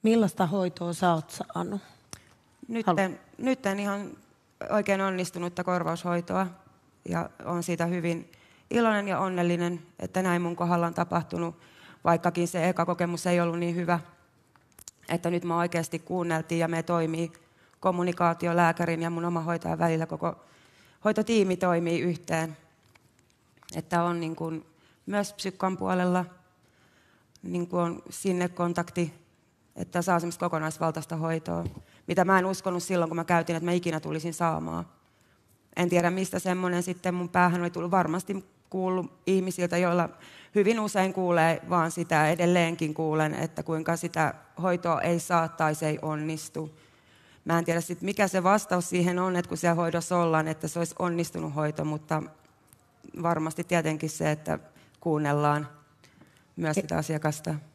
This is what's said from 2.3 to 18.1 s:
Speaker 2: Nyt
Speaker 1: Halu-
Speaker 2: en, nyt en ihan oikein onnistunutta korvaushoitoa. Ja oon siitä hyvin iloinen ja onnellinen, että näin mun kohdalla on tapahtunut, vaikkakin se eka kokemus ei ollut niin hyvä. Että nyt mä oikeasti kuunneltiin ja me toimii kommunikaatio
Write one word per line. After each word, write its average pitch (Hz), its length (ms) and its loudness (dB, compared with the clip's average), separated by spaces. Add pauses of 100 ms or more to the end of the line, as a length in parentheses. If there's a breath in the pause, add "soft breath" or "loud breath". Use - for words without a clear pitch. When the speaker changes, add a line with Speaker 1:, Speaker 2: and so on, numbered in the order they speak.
Speaker 2:
Nyt 226 180 -2
Speaker 1:
Halu- 190 140 4
Speaker 2:
en, 185 200 -2 (180)
nyt 254 280 -2
en 196 140 0
ihan 202 300 -4 (600)
oikein 196 300 2
onnistunutta 180 640 -2
korvaushoitoa. 175 840 -2 (640)
Ja 170 220 -4 (140)
oon 175 180 -4
siitä 170 240 -2
hyvin 170 460 -2 (380 soft breath)
iloinen 214 380 2
ja 185 100 0
onnellinen, 175 640 0 (160)
että 185 240 -2
näin 175 200 2
mun 170 140 -2
kohdalla 170 300 2
on 170 80 -4
tapahtunut, 170 600 -2 (500 loud breath)
vaikkakin 170 440 2
se 170 200 0
eka 175 180 2
kokemus 175 400 -2
ei 175 140 4
ollut 170 180 0
niin 170 180 -2
hyvä. 175 240 0 (1080)
Että 170 220 0
nyt 175 140 -2
mä 170 120 0
oikeasti 170 420 -2
kuunneltiin 170 600 -2
ja 165 100 2
me 165 140 -2
toimii 165 500 -2 (480 soft breath)
kommunikaatio 175 760 0